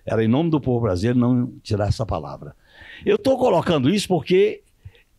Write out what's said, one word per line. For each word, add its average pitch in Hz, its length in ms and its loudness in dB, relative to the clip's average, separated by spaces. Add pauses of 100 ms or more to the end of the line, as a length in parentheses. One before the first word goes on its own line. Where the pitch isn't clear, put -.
era 110 160 0
em 107 60 2
nome 147 220 2
do 156 100 0
povo 120 220 0
brasileiro 110 360 0
não 123 360 2 (100)
tirar 104 240 -2
essa - 180 -2
palavra. 73 480 -10 (520)
Eu 214 120 2
tô 262 200 0
colocando 170 520 2
isso 202 200 0
porque 185 540 0 (560)